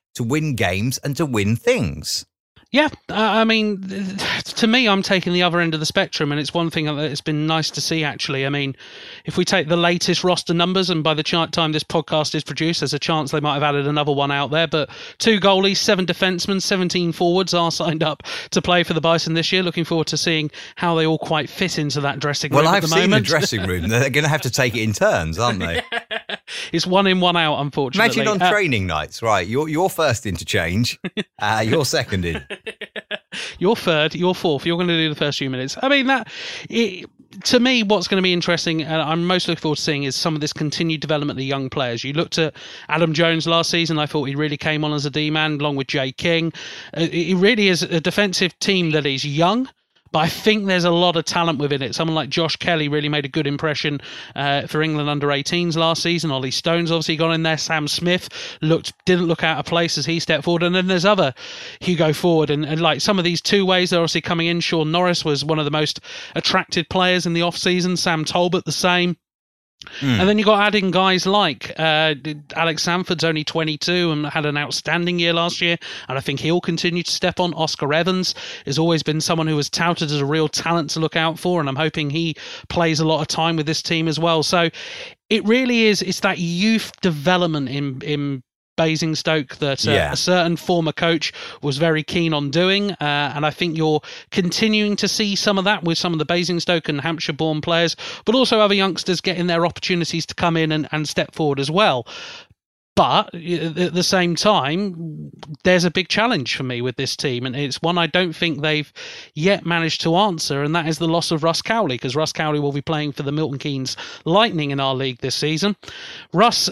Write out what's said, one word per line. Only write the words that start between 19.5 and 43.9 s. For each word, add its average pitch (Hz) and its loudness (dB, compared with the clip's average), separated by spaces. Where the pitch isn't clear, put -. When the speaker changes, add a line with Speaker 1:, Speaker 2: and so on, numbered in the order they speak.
Speaker 2:
year. 185 2
Looking 170 -2
forward 160 0
to 156 -4
seeing 156 0
how 170 0
they 160 2
all 160 2
quite 151 -2
fit 175 -4
into 147 -2
that 139 -2
dressing 147 -4
Speaker 1:
Well, 143 6
Speaker 2:
room 160 4
at 180 6
Speaker 1:
I've 196 2
Speaker 2:
the 160 0
Speaker 1:
seen 165 4
the 185 4
Speaker 2:
moment. 143 4
Speaker 1:
dressing 143 0
room. 90 -2
They're 127 4
gonna 147 2
have 151 0
to 127 -2
take 123 2
it 110 -2
in 110 2
turns, 95 2
aren't 113 0
they? 85 -4
Speaker 2:
<laughs> - -12
It's 170 -2
one 190 4
in, 185 4
one 175 4
out, 151 2
unfortunately. 143 0
Speaker 1:
Imagine - 2
on 202 0
Speaker 2:
Uh, 180 4
Speaker 1:
training 143 2
nights, 78 -4
right? 101 2
You're, 139 -2
you're 165 0
first 151 0
in 92 -2
to - -12
change. 92 -2
Speaker 2:
<laughs> 185 -10
Speaker 1:
Uh, 110 0
you're 143 2
second 113 -2
in. 82 -4
Speaker 2:
You're 208 2
third, 156 2
you're 175 2
fourth. 151 0
You're 170 0
gonna 175 0
do 160 0
the 147 -4
first 143 -2
few 135 -4
minutes. 131 -6
I 269 0
mean, 277 4
that, 262 0
it, 202 -2
to 247 4
me, 247 4
what's 196 2
gonna 190 2
be 185 4
interesting, 165 0
and 160 -2
I'm 165 0
most 180 0
looking 165 -2
forward 151 0
to - -6
seeing, 143 -2
is 135 -4
some 160 -2
of 147 -4
this 151 -4
continued 160 -2
development 147 -2
of 131 -4
the 135 -4
young 135 -4
players. 123 -4
You 139 -6
looked 165 -2
at 156 0
Adam 160 2
Jones 165 2
last 165 2
season. 165 0